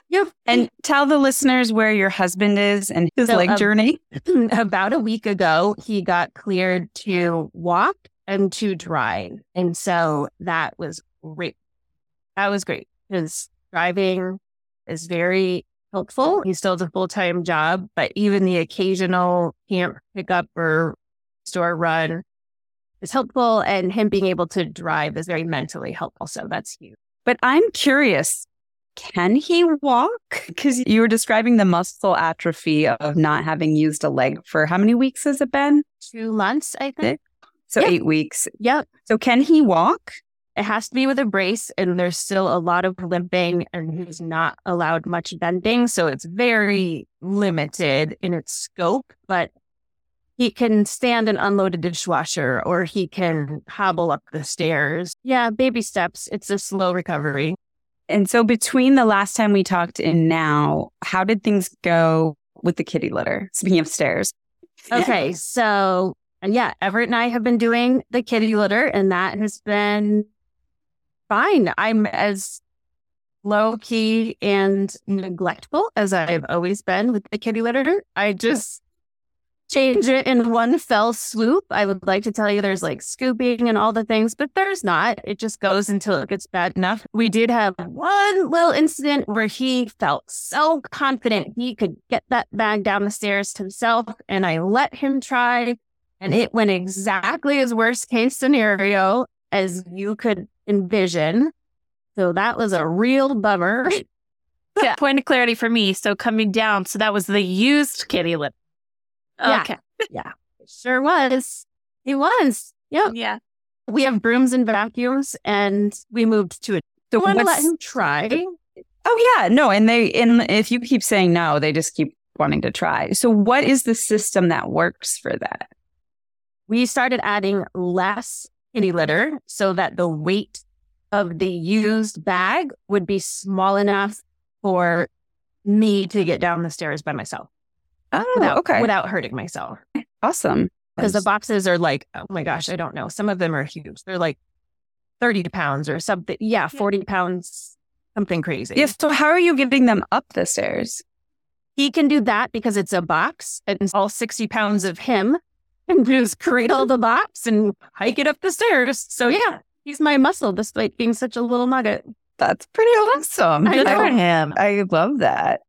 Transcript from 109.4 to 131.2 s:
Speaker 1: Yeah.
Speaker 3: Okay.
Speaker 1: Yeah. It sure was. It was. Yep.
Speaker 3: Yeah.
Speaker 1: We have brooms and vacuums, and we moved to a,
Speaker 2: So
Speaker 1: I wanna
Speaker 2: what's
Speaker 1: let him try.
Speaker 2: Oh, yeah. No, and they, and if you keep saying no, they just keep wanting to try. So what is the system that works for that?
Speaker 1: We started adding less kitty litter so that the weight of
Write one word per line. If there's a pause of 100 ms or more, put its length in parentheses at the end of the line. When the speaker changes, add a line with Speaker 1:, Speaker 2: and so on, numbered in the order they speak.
Speaker 1:
Yeah.
Speaker 3:
Okay. (340)
Speaker 1:
Yeah. (280)
It
sure
was. (400)
It
was. (160)
Yep.
Speaker 3:
Yeah. (500)
Speaker 1:
We
have
brooms
and
vacuums, (120)
and (140)
we
moved
to
a, (300)
Speaker 2:
So
Speaker 1:
I
wanna
Speaker 2:
what's
Speaker 1:
let
him
try. (640)
Speaker 2:
Oh,
yeah.
No,
and
they,
and
if
you
keep
saying
no,
they
just
keep (240)
wanting
to
try.
So
what
is
the
system
that
works
for
that? (960)
Speaker 1:
We
started
adding (100)
less (280)
kitty
litter
so
that
the
weight (500)
of